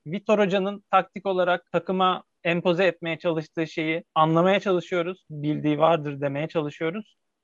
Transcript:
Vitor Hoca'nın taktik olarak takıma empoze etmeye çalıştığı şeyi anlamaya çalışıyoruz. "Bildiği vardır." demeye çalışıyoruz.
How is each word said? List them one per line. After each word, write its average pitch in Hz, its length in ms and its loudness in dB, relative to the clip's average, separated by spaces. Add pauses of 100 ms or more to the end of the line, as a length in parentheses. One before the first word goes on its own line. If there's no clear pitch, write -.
Vitor 202 320 0
Hoca'nın 196 520 0
taktik 190 340 0
olarak 180 460 0
takıma 185 520 0 (200)
empoze 175 420 2
etmeye 165 340 -2
çalıştığı 160 480 -4
şeyi 160 360 -4 (120)
anlamaya 165 440 4
çalışıyoruz. 180 680 -2
"Bildiği 147 500 -2
vardır." 147 420 2
demeye 143 260 -4
çalışıyoruz. 165 680 -6 (260)